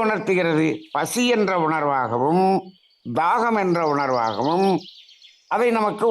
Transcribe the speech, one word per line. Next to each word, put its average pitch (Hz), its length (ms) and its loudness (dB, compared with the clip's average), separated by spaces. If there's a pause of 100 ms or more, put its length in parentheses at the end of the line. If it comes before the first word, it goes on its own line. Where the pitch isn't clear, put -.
உணர்த்துகிறது? 180 600 0 (280)
பசி 160 300 -2 (120)
என்ற 196 160 2 (140)
உணர்வாகவும் 147 800 0 (600)
தாகம் 214 580 0
என்ற 175 160 0 (120)
உணர்வாகவும் 135 760 0 (840)
அதை 233 140 2 (100)
நமக்கு 208 320 -2